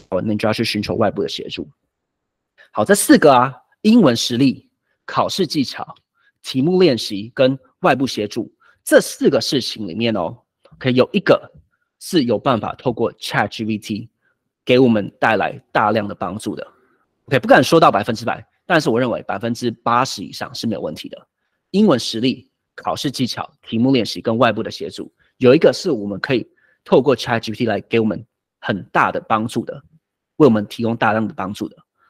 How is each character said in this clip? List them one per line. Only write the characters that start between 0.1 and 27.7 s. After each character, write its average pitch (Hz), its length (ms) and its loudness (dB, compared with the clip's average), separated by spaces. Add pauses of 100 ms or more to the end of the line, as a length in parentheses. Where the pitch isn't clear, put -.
问， 92 140 -2
那 110 100 -2
你 107 40 -2
就 110 100 -2
要 107 40 0
去 113 100 -2
寻 104 180 -2
求 101 140 -4
外 101 160 0
部 101 100 -4
的 78 80 -4
协 - 200 -12
助。 - 200 -12 (1000)
好， 110 140 -2
这 190 100 2
四 247 240 6
个 147 160 8
啊， 127 180 4 (280)
英 226 200 6
文 135 140 6
实 117 220 -4
力、 131 340 0 (340)
考 - 240 -4
试 - 160 -2
技 139 200 -2
巧、 - 320 -12 (480)
题 131 180 -4
目 180 180 2
练 151 160 4
习 107 380 -10
跟 135 240 2 (220)
外 165 140 4
部 131 120 0
协 107 200 -4
助， - 260 -8 (320)
这 285 160 4
四 - 300 0
个 127 100 2
事 135 200 -2
情 110 260 -8
里 82 80 -10
面 113 200 -2
哦， 98 220 -4 (380)
OK， - 180 -2
有 123 200 4
一 202 80 -2
个 - 300 2 (500)
是 160 240 -2
有 117 140 0
办 120 220 0
法 104 140 -8
透 - 180 -6
过 113 220 -4
Chat 117 340 -4
G - 160 -10
P 107 140 -4
T 110 320 -10 (540)
给 127 140 4
我 131 100 6
们 107 300 0
带 113 180 2
来 90 240 -4 (120)
大 110 180 2
量 107 160 -2
的 101 80 -12
帮 95 240 -8
助 104 160 -8
的。 - 120 -12 (600)
OK， 156 120 0
不 - 80 -2
敢 220 160 8
说 165 160 4
到 160 120 6
百 104 120 2
分 117 120 -4
之 110 100 -10
百， - 220 -8 (200)
但 170 140 2
是 151 100 -2
我 113 80 0
认 127 120 0
为 82 120 -6
百 95 160 -6
分 117 140 -4
之 117 180 -4
八 120 340 0
十 104 180 -8
以 - 100 -14
上 - 220 -12
是 - 120 -8
没 110 80 -2
有 - 60 -6
问 78 140 -8
题 - 140 -16
的。 - 200 -20 (420)
英 214 160 4
文 143 120 4
实 113 220 -8
力、 123 300 -4 (240)
考 - 220 -6
试 147 140 -6
技 123 160 -4
巧、 - 240 -10 (120)
题 - 140 -8
目 127 160 2
练 123 120 2
习 - 160 -8
跟 110 180 -2
外 120 120 2
部 110 120 -4
的 98 80 -10
协 - 180 -12
助， - 240 -14 (240)
有 127 180 6
一 160 40 6
个 165 140 4
是 - 180 -6
我 107 160 -4
们 101 120 -8
可 - 160 -4
以 - 160 -4 (340)
透 160 180 2
过 127 140 2
Chat 117 240 -4
G 110 120 -8
P 101 60 -10
T 123 80 -2
来 101 160 -2